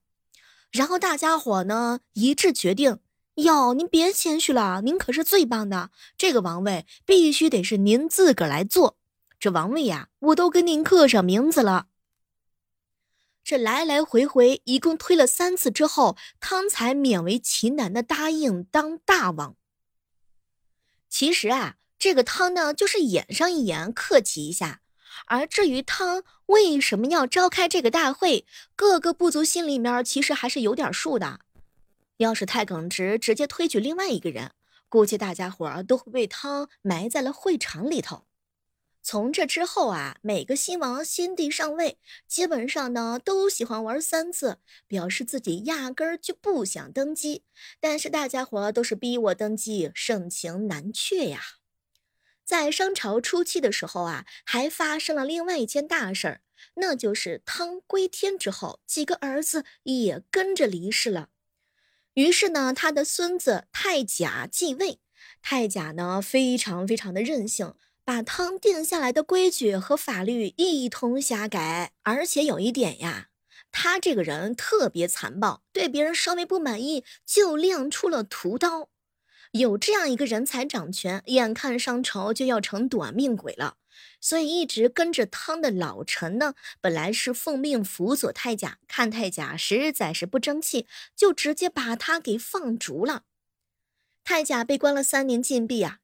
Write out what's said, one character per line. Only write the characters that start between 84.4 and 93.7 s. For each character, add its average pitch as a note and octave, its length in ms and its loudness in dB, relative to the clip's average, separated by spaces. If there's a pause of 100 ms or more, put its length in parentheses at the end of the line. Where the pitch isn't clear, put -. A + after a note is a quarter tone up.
一 E4+ 160 0
直 A#3 240 2
跟 E4+ 240 0
着 A#3 140 0
汤 D#4+ 340 -8
的 C#4 120 0
老 E3 320 -6
臣 F3 340 -6
呢， C#4+ 160 -2 (260)
本 F3 140 0
来 E3 180 -2
是 B3 220 -4
奉 C#4+ 240 -4
命 C4+ 240 0
辅 F#3+ 320 -2
佐 - 180 -4
太 A#3+ 220 -6
甲， G3 320 -8
看 A#3 240 -2
太 A3 180 -4
甲 D3+ 280 -8
实 B3+ 340 -2
在 F3 220 -4
是 F3 120 -6
不 F#3+ 140 -4
争 D4 240 -4
气， A#3+ 240 -4 (300)
就 G4+ 160 4
直 D4 200 -2
接 F4+ 160 -2
把 A#3+ 280 -4
他 - 240 -2
给 A3+ 180 -4
放 A#3+ 400 -6
逐 D#3+ 260 -4
了。 C4+ 200 -4 (1000)